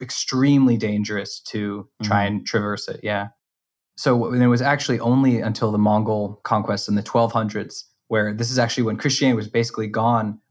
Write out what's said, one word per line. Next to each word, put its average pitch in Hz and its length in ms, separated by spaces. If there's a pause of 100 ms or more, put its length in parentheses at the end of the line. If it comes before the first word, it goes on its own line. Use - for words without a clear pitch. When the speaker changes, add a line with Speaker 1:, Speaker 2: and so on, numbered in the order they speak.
Speaker 1:
extremely 131 760
dangerous 104 640
to 104 480 (160)
try 104 220
Speaker 2:
Mm-hmm. 104 120
Speaker 1:
and 92 80
traverse 104 420
it. - 160
Yeah. 104 260 (680)
So 131 200
w-, 117 160
and 123 100
it 123 40
was 120 140
actually 135 380
only 123 400
until 110 320
the 107 60
Mongol 107 640
conquest 104 460
in 104 60
the 101 80
twelve 117 280
hundreds, 104 540 (240)
where 104 240
this 113 180
is 127 80
actually 117 240
when 107 140
Christianity 131 400
was 104 100
basically 113 400
gone 110 520 (100)